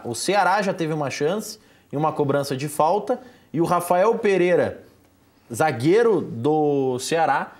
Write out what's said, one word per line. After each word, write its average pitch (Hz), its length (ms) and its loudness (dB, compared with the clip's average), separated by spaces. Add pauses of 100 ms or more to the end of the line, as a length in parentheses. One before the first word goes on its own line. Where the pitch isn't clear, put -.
O 117 100 -6
Ceará 190 460 2
já 190 120 -2
teve 160 200 -4
uma 147 160 -4
chance 180 500 -4 (320)
em 139 60 -6
uma 151 160 0
cobrança 139 420 -2
de 139 140 -8
falta. 202 500 0 (320)
E 147 80 -4
o 165 60 2
Rafael 180 520 2
Pereira, 175 640 2 (720)
zagueiro 156 680 2
do 139 800 0
Ceará, 151 600 0